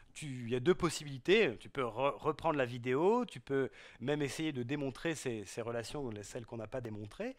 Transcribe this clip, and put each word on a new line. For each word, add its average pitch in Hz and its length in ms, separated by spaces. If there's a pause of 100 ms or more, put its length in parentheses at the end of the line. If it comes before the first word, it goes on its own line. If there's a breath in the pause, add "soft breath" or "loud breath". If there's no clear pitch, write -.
(120 loud breath)
tu, 131 320
il 113 60
y 123 40
a 127 60
deux 165 140
possibilités. 156 840
Tu 107 120
peux 135 120
re-, 123 360
reprendre 156 400
la 131 80
vidéo, 131 580
tu 143 160
peux 135 300 (280 loud breath)
même 147 240
essayer 156 300
de 127 100
démontrer 143 520
ces, 113 320
ces - 160
relations, 117 480 (120)
celles 117 220
qu'on 117 140
n'a 110 80
pas 127 160
démontrées. 110 560